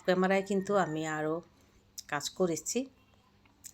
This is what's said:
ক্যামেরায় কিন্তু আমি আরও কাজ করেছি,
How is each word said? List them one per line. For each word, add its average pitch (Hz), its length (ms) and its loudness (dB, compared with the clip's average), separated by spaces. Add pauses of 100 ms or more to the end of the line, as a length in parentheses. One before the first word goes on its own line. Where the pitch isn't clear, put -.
ক্যামেরায় 185 380 4
কিন্তু 196 340 0
আমি 156 300 0
আরও 156 360 -4 (680)
কাজ 143 200 -4
করেছি, 175 500 -2 (960)